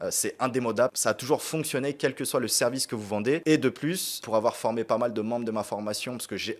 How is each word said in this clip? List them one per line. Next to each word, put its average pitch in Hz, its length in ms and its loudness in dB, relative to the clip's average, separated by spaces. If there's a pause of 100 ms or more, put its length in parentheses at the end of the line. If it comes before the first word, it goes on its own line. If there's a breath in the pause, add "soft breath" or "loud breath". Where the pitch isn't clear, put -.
euh, 92 80 -2
c'est - 280 -2
indémodable. 123 540 2
Ça - 160 0
a 107 60 2
toujours 135 260 0
fonctionné 143 540 -2
quel 139 180 0
que 135 100 -6
soit 131 160 0
le 120 80 0
service 127 380 2
que - 80 -6
vous 107 140 -6
vendez. 107 400 0
Et 156 100 8
de 127 120 2
plus, - 520 -4
pour 110 140 0
avoir 110 220 4
formé 113 260 0
pas 113 160 2
mal 120 120 2
de 110 100 -2
membres 117 240 -2
de 110 60 -2
ma 110 120 -2
formation, 104 480 -4
parce 120 160 -8
que 101 100 -4
j'ai 110 220 -6